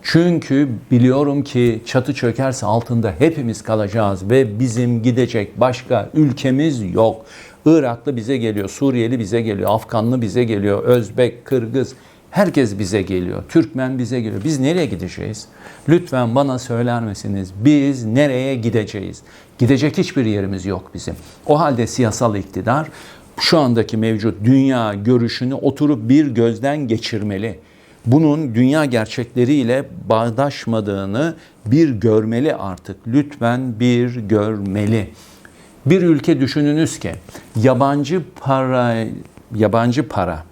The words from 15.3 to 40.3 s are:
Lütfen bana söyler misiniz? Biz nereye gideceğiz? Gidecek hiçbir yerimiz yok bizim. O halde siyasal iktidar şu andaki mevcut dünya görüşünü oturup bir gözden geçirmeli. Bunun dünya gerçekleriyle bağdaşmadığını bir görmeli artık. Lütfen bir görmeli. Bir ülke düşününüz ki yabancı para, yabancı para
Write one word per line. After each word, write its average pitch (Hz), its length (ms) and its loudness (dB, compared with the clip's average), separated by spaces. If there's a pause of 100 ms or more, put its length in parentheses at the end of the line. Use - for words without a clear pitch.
Lütfen 131 460 2
bana 135 240 0
söyler 120 440 -2
misiniz? 98 500 -6 (120)
Biz 139 400 2
nereye 131 500 0
gideceğiz? 107 680 -4 (380)
Gidecek 131 380 2
hiçbir 147 280 0
yerimiz 98 400 -2
yok 92 280 -6
bizim. 85 220 -10 (300)
O 147 140 4
halde 127 280 0
siyasal 113 480 0
iktidar 113 520 -2 (520)
şu - 200 2
andaki 117 380 2
mevcut 110 460 0
dünya 127 500 4
görüşünü 117 600 0
oturup 139 560 0
bir 147 180 6
gözden 117 500 0
geçirmeli. 107 840 -4 (460)
Bunun 147 500 2
dünya 135 300 4
gerçekleriyle 123 1000 0 (240)
bağdaşmadığını 113 1300 -2 (300)
bir 143 240 4
görmeli 113 680 2
artık. 98 420 -10 (100)
Lütfen 123 720 -2
bir 123 360 2
görmeli. 104 920 0 (760)
Bir 185 160 6
ülke 160 380 2
düşününüz 147 600 0
ki 95 120 -6 (440)
yabancı 139 680 0 (180)
para, 127 560 0 (600)
yabancı 117 520 2
para 87 440 -4